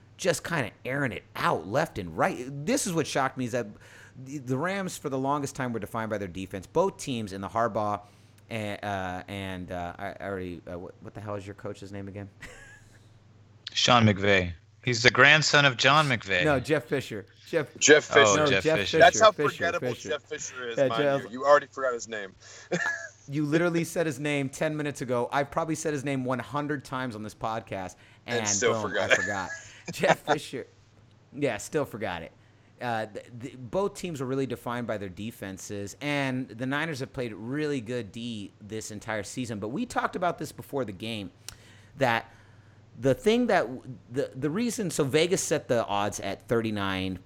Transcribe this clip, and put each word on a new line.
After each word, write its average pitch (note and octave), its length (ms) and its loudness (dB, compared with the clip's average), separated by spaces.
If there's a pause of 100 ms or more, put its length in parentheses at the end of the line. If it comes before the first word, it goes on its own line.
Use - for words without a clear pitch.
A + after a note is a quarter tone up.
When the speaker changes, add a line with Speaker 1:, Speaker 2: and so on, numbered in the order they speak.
(160)
Speaker 1:
just - 280 0
kinda C#3 260 -2 (140)
airing C3 280 -2
it E2+ 120 -10 (100)
out B2+ 320 2
left C3+ 320 0
and E2+ 180 -8
right? D3 220 0 (260)
This A3+ 220 0
is F#3 60 -2
what D#3+ 140 2
shocked C3+ 300 -2
me, B2+ 100 -4
is A2 60 -6
that A#2+ 140 -2 (580)
the, C#3 140 -12
the B2+ 180 -2
Rams F#3 400 -2
for - 120 -6
the C3+ 100 -2
longest C#3 380 0
time B2+ 160 -2
were A2+ 60 -2
defined A2 320 -4
by G#2+ 80 -2
their G2 100 -4
defense. F#2 380 -8
Both F#3 320 0
teams A2+ 340 -6
in G2 80 -8
the F#2+ 80 -6
Harbaugh G#2 520 0 (480)
and, G#2+ 360 -6
uh, F#2 440 -4
and, F#2+ 440 -8
uh, F2 260 -6
I, G2 220 -8
I F2+ 60 -8
already, F#2 340 -6 (100)
uh, F2 80 -8
what, F#2 220 -12
what - 140 -16
the G2 60 -12
hell G#2 140 -8
is G2 120 -8
your G2+ 80 -10
coach's G2+ 380 -12
name G2 160 -10
again? G2 200 -12 (120)
<laughs> - 1300 -20
Speaker 2:
Sean A#2+ 320 6
McVay. G2 480 4 (300)
He's A#2 200 0
the B2 80 8
grandson C#3+ 560 8
of A#2+ 100 4
John C#3+ 320 6
McVay. F#2+ 360 2
Speaker 1:
No, C#3+ 140 4
Jeff C#3 260 0
Fisher. A#2+ 420 -4 (200)
Jeff D#3 200 0 (120)
Speaker 3:
Jeff C#3+ 340 8
Speaker 2:
Oh, - 20 -2
Speaker 3:
Fisher. - 220 8
Speaker 1:
No, - 100 4
Speaker 2:
Jeff - 180 4
Speaker 1:
Jeff D#3 140 4
Speaker 2:
Fisher. - 200 0
Speaker 3:
That's F3+ 220 10
how G#3+ 120 10
Speaker 1:
Fisher, D3 180 0
Speaker 3:
forgettable E3+ 380 -2
Speaker 1:
Fisher. B2 220 -6
Speaker 3:
Jeff D3 120 -4
Fisher B2+ 480 -10
is, A2+ 80 -4
Speaker 1:
Yeah, C3+ 100 4
Speaker 3:
mind A#2 140 0
Speaker 1:
Jeff. C#3 220 2
Speaker 3:
you. A#2 160 -10
You C3 40 -6
already C#3+ 220 8
forgot C3 260 -4
his A2+ 160 -6
name. G2+ 240 -8 (380)
<laughs> F3 80 0 (500)
Speaker 1:
You D3 160 -2
literally E3+ 400 2
said E3 220 -2
his C3+ 120 -4
name C#3+ 300 -2
ten D#3 280 -4
minutes D3 260 -6
ago. A#2+ 280 0
I've C#3 220 -2
probably D#3+ 240 -2
said D3+ 160 -4
his C3+ 120 -4
name C3+ 200 -2
one B2+ 160 -2
hundred D3 440 -4
times B2+ 300 -6
on G#2+ 80 -10
this G#2+ 120 -10
podcast, A2 600 -6 (320)
and A#2+ 140 -2
Speaker 3:
And G#2+ 80 -2
still G#2+ 240 2
Speaker 1:
boom, A2 180 0
Speaker 3:
forgot G2 200 0
Speaker 1:
I - 20 8
Speaker 3:
it. - 60 4
Speaker 1:
forgot. G2 320 -2 (200)
Speaker 3:
<laughs> - 220 -14
Speaker 1:
Jeff F3 340 2
Fisher. C#3+ 400 -4 (640)
Yeah, C3 260 -2
still C#3+ 260 -2
forgot G2+ 380 -6
it. - 100 -14 (500)
Uh, A#2 300 -2
the, - 100 -18 (160)
the, B2 180 -12
both B2+ 380 -2
teams E3 260 -6
were C3+ 60 -4
really C3+ 200 0
defined A#2+ 420 -4
by A2 100 -2
their G2 100 -8
defenses, G2+ 920 -8
and C3+ 480 -2
the A2 180 -8
Niners D3 320 -4
have C3 140 -8
played B2 200 -6
really C3+ 480 -4
good A2+ 300 -6
D A2+ 500 -8
this A2 300 -10
entire G#2+ 320 -4
season. A2+ 380 -6
But G#2+ 80 -4
we A#3 180 -4
talked B3 300 -2
about F3+ 220 0
this - 120 -8
before C3 340 -6
the G#2 60 -10
game, G#2 400 -8 (680)
that A#2+ 340 2 (640)
the B2+ 160 4
thing A#3 320 4
that F#3+ 140 4
w-, B2 220 -4 (280)
the, B2+ 240 -2
the C#3+ 160 -2
reason, G#3+ 400 -2
so D3+ 140 2
Vegas D#3+ 380 4
set - 260 -2
the A#2 180 2
odds G2+ 320 0
at - 300 -8
thirty-nine G2 760 0